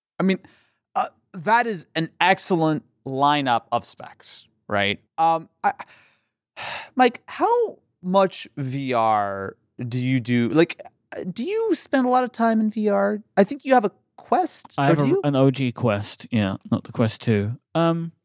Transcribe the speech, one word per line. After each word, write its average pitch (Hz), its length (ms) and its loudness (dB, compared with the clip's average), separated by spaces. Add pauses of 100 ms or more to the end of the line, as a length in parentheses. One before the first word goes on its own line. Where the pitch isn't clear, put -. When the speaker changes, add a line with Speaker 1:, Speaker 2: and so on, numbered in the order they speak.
(200)
Speaker 1:
I - 40 -2
mean, 190 160 0 (580)
uh, 196 80 -2 (260)
that 214 340 0
is 202 300 -6
an 160 140 -2 (100)
excellent 165 640 2 (220)
lineup 139 640 2
of 120 140 -2
specs, - 640 -14 (220)
right? 101 280 0 (200)
Um, 165 320 0 (120)
I, 202 120 0 (840)
<sighs> - 400 -12
Mike, 247 320 2
how 453 520 -2 (220)
much 185 540 0
V 135 380 -6
R 104 640 0 (280)
do 123 140 -4
you 127 220 0
do? 120 260 0
Like, 160 340 2 (360)
uh, - 120 -8
do 226 140 -8
you 415 320 -2
spend 262 300 -2
a 247 40 0
lot 254 140 4
of 247 80 -6
time 226 300 0
in 214 80 0
V 214 180 -2
R? 202 340 0 (140)
I 202 80 6
think 277 220 -6
you 262 80 4
have 247 100 6
a 208 80 0 (240)
Quest, - 640 -2
Speaker 2:
I 139 80 2
Speaker 1:
or 143 40 4
Speaker 2:
have 147 100 4
Speaker 1:
do 143 40 4
Speaker 2:
a, 135 40 2
Speaker 1:
you? 381 180 2
Speaker 2:
an 143 100 0
O 135 160 6
G 127 220 -2
Quest, 101 580 -2
yeah, 101 240 0 (160)
not - 140 -2
the - 80 -20
Quest - 300 0
two. 107 340 0 (180)
Um, 165 380 -2 (100)